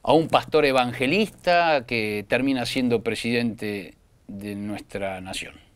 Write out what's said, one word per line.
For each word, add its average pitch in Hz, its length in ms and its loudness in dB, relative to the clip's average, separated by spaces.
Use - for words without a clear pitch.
a 117 100 4
un 156 160 4
pastor 147 380 4
evangelista 139 1200 2
que 107 420 -2
termina 127 380 0
siendo 120 360 0
presidente 110 920 -4
de 101 280 -10
nuestra 98 680 -8
nación. - 320 -10